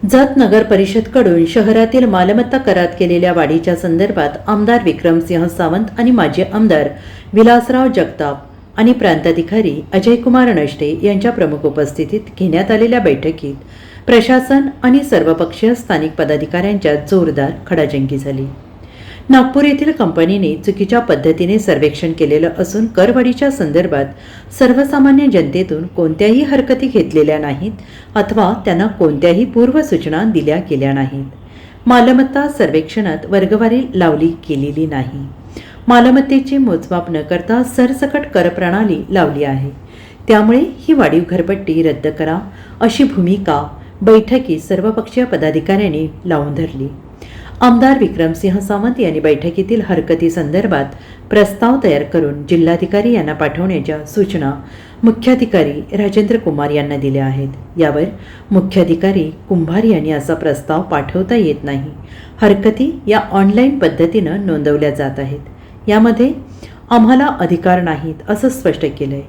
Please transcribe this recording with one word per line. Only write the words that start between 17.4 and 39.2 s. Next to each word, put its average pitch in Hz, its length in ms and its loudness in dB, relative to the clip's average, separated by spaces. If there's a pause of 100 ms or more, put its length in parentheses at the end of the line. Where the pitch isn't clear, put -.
खडाजंगी 139 500 -2
झाली. 135 280 -6 (840)
नागपूर 262 340 4
येथील 294 280 2
कंपनीने 175 640 0
चुकीच्या 196 440 0
पद्धतीने 170 600 0
सर्वेक्षण 151 520 0
केलेलं 156 460 0
असून 190 280 -2
करवाढीच्या 240 640 2
संदर्भात 160 540 0 (540)
सर्वसामान्य 269 680 4
जनतेतून 170 600 0
कोणत्याही 180 540 2
हरकती 269 460 0
घेतलेल्या 156 520 0
नाहीत 143 320 -6 (440)
अथवा 208 380 0 (120)
त्यांना 185 220 0
कोणत्याही 170 580 2
पूर्वसूचना 233 800 0
दिल्या 160 340 0 (120)
गेल्या 139 240 0
नाहीत. 139 320 -4 (600)
मालमत्ता 262 600 4
सर्वेक्षणात 160 840 -2
वर्गवारी 214 520 2 (140)
लावली 160 320 2 (220)
गेलेली 143 360 -4
नाही. 139 400 -6 (600)
मालमत्तेचे 262 720 4
मोजमाप 180 540 -2
न 160 100 -4
करता 196 400 -2 (140)
सरसकट 269 580 0
करप्रणाली 180 760 0
लावली 147 340 0